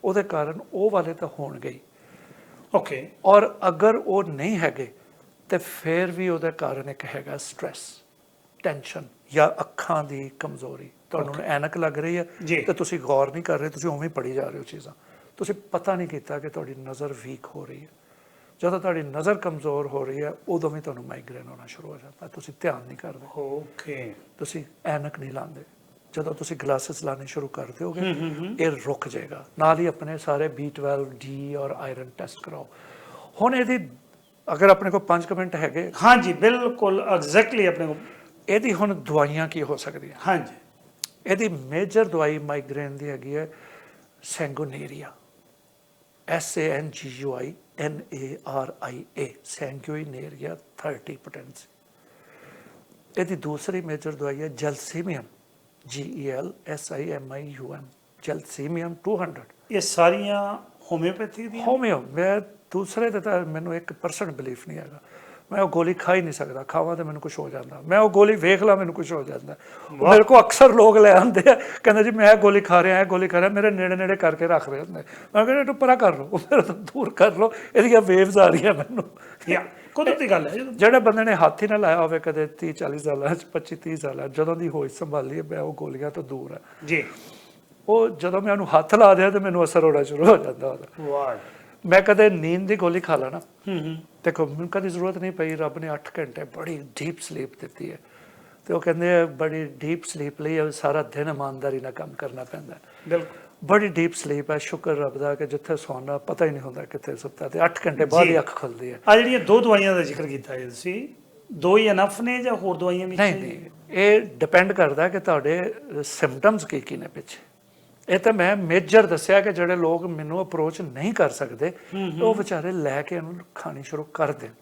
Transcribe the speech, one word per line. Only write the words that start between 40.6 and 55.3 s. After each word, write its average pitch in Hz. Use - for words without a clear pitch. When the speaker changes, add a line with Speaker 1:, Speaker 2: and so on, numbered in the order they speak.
Speaker 1:
ਇਹਦੀ 202
ਮੇਜਰ 170
ਦਵਾਈ 156
ਮਾਈਗ੍ਰੇਨ 143
ਦੀ 143
ਹੈਗੀ 135
ਹੈ 156
ਸੈਂਗੂਨੇਰੀਆ, 143
ਐਸ 165
ਏ 156
ਐਨ 151
ਜੀ 139
ਯੂ 131
ਆਈ 131
ਐਨ 151
ਏ 135
ਆਰ 135
ਆਈ 127
ਏ, 139
ਸੈਂਗੂਨੇਰੀਆ 147
ਥਰਟੀ 139
ਪੋਟੈਂਸੀ। -
ਇਹਦੀ 185
ਦੂਸਰੀ 151
ਮੇਜਰ 156
ਦਵਾਈ 143
ਹੈ 156
ਜੈਲਸੀਮੀਅਮ, 147